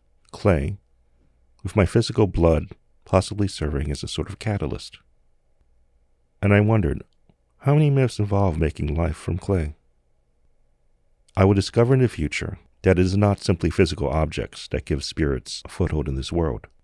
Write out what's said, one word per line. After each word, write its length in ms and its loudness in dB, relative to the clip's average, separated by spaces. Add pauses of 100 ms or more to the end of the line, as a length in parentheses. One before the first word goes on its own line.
(340)
clay, 440 0 (840)
with 100 -8
my 120 4
physical 420 2
blood 480 0 (300)
possibly 420 0
serving 420 -4
as 140 -8
a 60 -10
sort 180 -6
of 120 -16
catalyst. 600 -6 (1400)
And 120 2
I 60 6
wondered, 420 0 (580)
how 160 0
many 140 4
myths 300 0
involve 380 0
making 360 -2
life 220 -2
from 220 -6
clay? 400 -4 (1600)
I 80 6
will 80 6
discover 400 2
in 80 4
the 80 4
future 500 -6 (220)
that 180 4
it 60 4
is 100 2
not 240 2
simply 300 0
physical 400 0
objects 580 -4
that 160 -6
give 180 -4
spirits 640 -4
a 60 -18
foothold 400 -2
in 60 -4
this 180 -8
world, 340 -4 (160)